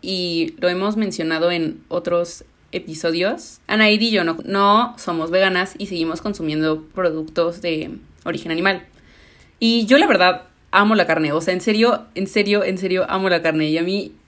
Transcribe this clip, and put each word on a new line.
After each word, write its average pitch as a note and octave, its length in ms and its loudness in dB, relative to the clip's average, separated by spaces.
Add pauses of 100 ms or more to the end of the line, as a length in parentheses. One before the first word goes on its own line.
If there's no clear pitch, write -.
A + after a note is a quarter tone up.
y E3+ 560 -2
lo F3+ 100 0
hemos G3 300 0
mencionado E3+ 520 0
en E3 380 -4
otros E3+ 560 -2 (260)
episodios, E3+ 1000 -4
Anaid G#3+ 340 4
y A#3 80 2
yo G3+ 120 2
no, E3 220 -2
no G3+ 540 2
somos E3 320 -4
veganas F#3 480 2
y G3+ 80 -8
seguimos E3 340 -4
consumiendo D#3 640 -2 (120)
productos E3+ 680 -2
de D#3+ 340 -4 (280)
origen E3+ 280 -6
animal. F3+ 320 -2 (760)
Y A3+ 280 2
yo B3+ 100 6
la D#4+ 100 6
verdad F3+ 360 4 (300)
amo G#3 220 4
la F#3+ 120 4
carne, D#3 260 0
o D#3 80 0
sea, F3+ 140 -2
en F3+ 80 -4
serio, A3+ 420 2 (100)
en F#3+ 120 -4
serio, G3+ 380 0
en F#3+ 120 -2
serio F#3 320 -2
amo F#3+ 220 0
la E3+ 100 2
carne D#3 300 0
y D#3+ 80 2
a E3 40 0
mí, F#3+ 300 -4 (140)